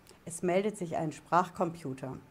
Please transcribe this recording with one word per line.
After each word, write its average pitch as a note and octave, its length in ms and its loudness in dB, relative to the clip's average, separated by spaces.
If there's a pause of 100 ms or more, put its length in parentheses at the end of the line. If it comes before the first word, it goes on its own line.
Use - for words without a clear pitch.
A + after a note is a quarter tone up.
(260)
es - 160 -8
meldet G3 340 2
sich E3 220 -4
ein D#3 140 0
Sprachcomputer. E3+ 1040 0 (120)